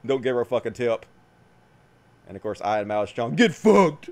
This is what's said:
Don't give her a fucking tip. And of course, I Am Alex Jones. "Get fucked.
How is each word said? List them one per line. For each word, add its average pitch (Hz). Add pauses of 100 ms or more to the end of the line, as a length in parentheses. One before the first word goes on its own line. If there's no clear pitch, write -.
Don't 135
give 127
her 120
a 113
fucking 113
tip. 117 (1200)
And 92
of 95
course, 104
I 104
Am 104
Alex 104
Jones. 131
"Get 220
fucked. 196